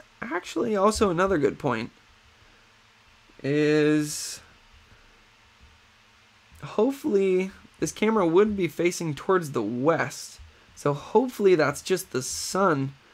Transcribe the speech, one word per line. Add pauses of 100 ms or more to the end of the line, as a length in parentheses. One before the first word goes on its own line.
(220)
actually
also
another
good
point, (1500)
is (2250)
hopefully (280)
this
camera
would
be
facing
towards
the
west, (340)
so
hopefully
that's
just
the
sun (200)